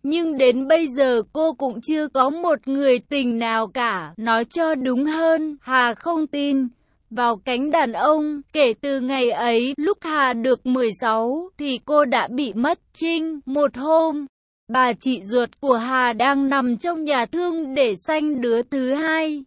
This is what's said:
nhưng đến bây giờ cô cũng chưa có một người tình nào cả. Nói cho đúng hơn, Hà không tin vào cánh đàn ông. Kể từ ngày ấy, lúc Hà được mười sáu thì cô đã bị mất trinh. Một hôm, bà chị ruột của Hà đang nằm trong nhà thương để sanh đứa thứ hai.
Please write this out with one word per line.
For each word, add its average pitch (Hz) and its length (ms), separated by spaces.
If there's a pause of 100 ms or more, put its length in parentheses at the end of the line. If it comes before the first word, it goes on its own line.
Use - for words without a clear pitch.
nhưng 320 340
đến 262 320
bây 330 180 (100)
giờ 254 260 (100)
cô 311 200
cũng 240 280
chưa 302 280
có 269 220
một 330 360
người 269 320 (100)
tình 247 300
nào 226 280
cả. 190 500
Nói 226 280
cho 320 300
đúng 262 300
hơn, 311 560
Hà 247 340
không 320 320
tin 285 420 (420)
vào 233 340
cánh 262 260
đàn 285 220
ông. 302 480 (120)
Kể 277 280
từ 269 200
ngày 254 300
ấy, 240 460
lúc 330 240
Hà 302 320
được 233 340
mười 254 220 (120)
sáu 240 480 (100)
thì 277 260
cô 294 200
đã 233 300
bị 254 200
mất 277 240 (160)
trinh. 320 520
Một 277 300
hôm, 311 500 (460)
bà 247 280
chị 254 220
ruột 233 260 (120)
của 269 140
Hà 247 380
đang 269 360
nằm 254 280
trong 339 260
nhà 277 240
thương 330 480
để 254 200 (120)
sanh 302 340
đứa 240 220
thứ 262 320
hai. 311 520